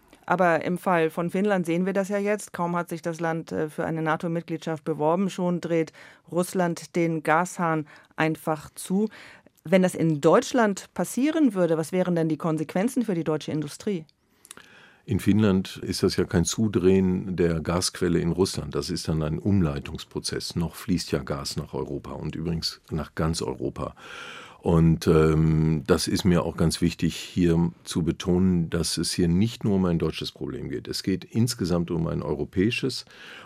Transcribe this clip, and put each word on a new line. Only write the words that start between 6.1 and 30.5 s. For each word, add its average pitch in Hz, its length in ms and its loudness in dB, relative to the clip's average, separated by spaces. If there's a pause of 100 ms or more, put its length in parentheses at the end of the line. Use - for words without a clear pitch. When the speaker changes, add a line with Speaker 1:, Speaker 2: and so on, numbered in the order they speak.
Speaker 1:
Russland 175 640 -2
den 165 300 0
Gashahn 160 600 0 (280)
einfach 156 640 -2
zu. 202 320 -2 (560)
Wenn 185 180 4
das 180 140 0
in 156 240 2
Deutschland 208 720 2
passieren 269 600 2
würde, 170 220 2
was 156 160 -4
wären 180 220 2
denn 160 140 2
die 156 100 -2
Konsequenzen 180 640 -2
für 202 140 -2
die 160 80 -2
deutsche 156 260 -2
Industrie? 156 560 -4 (1000)
Speaker 2:
In 92 160 0
Finnland 98 580 4
ist - 240 -4
das 92 140 2
ja 92 80 2
kein 85 200 2
Zudrehen 95 920 2
der 82 260 2
Gasquelle 87 580 0
in 82 120 0
Russland. 78 440 -2
Das 73 160 -4
ist - 180 -6
dann 78 140 0
ein 78 160 -2
Umleitungsprozess. 78 1160 -2
Noch 82 200 -4
fließt - 380 -4
ja 78 80 -2
Gas 71 360 -8
nach 76 160 -8
Europa 67 400 -8
und 69 240 -8
übrigens 82 540 -4
nach 76 240 -6
ganz 82 260 -2
Europa. 67 540 -6 (680)
Und, 82 460 6
ähm, 78 800 4
das 87 220 2
ist - 160 0
mir 87 180 6
auch 82 160 -4
ganz 82 240 2
wichtig, 85 340 0
hier 85 560 2 (120)
zu - 180 -4
betonen, 87 680 2
dass 82 300 -2
es 82 140 -2
hier 87 160 2
nicht 98 360 0
nur 101 120 2
um 92 100 2
ein 85 120 0
deutsches 78 320 -4
Problem 69 380 -8